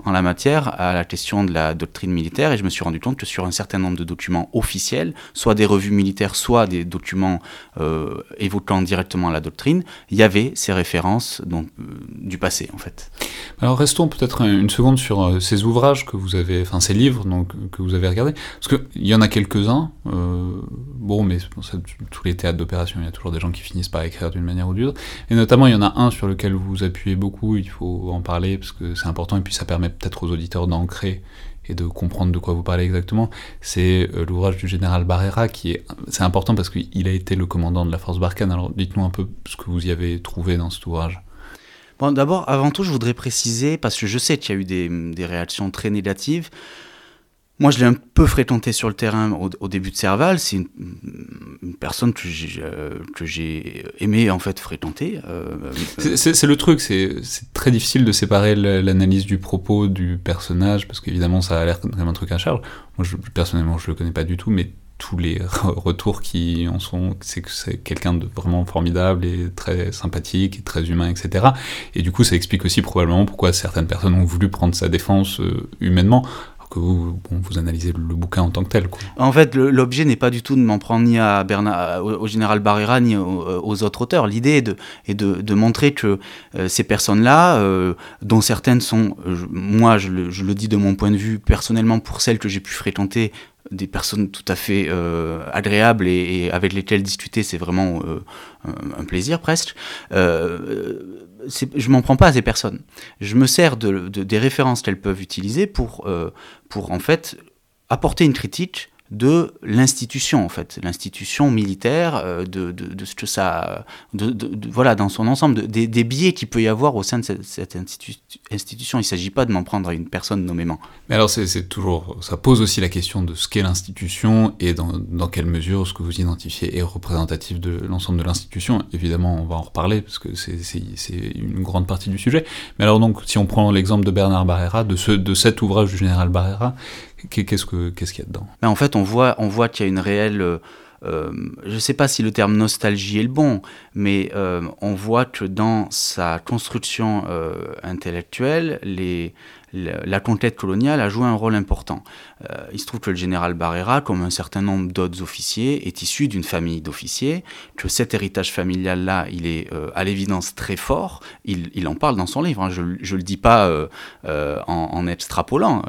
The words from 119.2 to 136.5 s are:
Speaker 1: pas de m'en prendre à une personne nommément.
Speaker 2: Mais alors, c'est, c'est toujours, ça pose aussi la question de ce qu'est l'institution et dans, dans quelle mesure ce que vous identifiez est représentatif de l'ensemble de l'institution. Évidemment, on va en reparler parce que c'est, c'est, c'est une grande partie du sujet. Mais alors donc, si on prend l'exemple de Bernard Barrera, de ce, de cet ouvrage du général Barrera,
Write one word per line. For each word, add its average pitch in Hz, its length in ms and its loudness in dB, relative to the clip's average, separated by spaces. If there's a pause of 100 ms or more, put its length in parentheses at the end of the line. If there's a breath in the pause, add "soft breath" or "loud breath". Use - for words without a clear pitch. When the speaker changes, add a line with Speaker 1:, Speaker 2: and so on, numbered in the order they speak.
Speaker 1:
pas 127 160 0
de 113 60 0
m'en 90 120 0
prendre 92 260 -4
à 85 40 -4
une 82 160 -8
personne 92 360 -4
nommément. 85 340 -4 (280 loud breath)
Speaker 2:
Mais 110 80 -2
alors, 110 140 4
c'est, 101 180 0
c'est 90 220 -4
toujours, 90 520 -4
ça 87 160 -6
pose 127 240 6
aussi 101 200 2
la 95 80 2
question 92 320 -2
de 85 140 -2
ce - 120 -4
qu'est 104 140 0
l'institution 95 1000 2
et 87 140 2
dans, 85 240 -2
dans 90 300 -2
quelle 87 180 -2
mesure 87 420 0
ce 92 60 -8
que 87 100 -8
vous 85 160 -4
identifiez 87 580 -4
est 90 40 0
représentatif 85 800 -4
de 87 280 -4
l'ensemble 90 320 -2
de 80 40 0
l'institution. 87 600 -2 (100)
Évidemment, 85 480 0
on 82 40 -4
va 82 100 -4
en 82 60 -4
reparler 98 400 0
parce - 180 -10
que - 160 -10
c'est, 87 280 -8
c'est, 95 200 -6 (120)
c'est - 180 -10 (220)
une 98 260 -4
grande 92 260 0
partie 95 220 -4
du 95 80 -2
sujet. 160 280 2 (340 loud breath)
Mais 101 60 4
alors 107 140 8
donc, 110 260 4
si - 120 -2
on 101 80 4
prend 104 260 4
l'exemple 98 340 4
de 98 60 2
Bernard 95 340 4
Barrera, 90 380 0
de 98 120 0
ce, 98 160 0
de 95 220 2
cet 107 280 4
ouvrage 101 300 4
du 95 60 -4
général 90 320 2
Barrera, 98 460 0 (540 loud breath)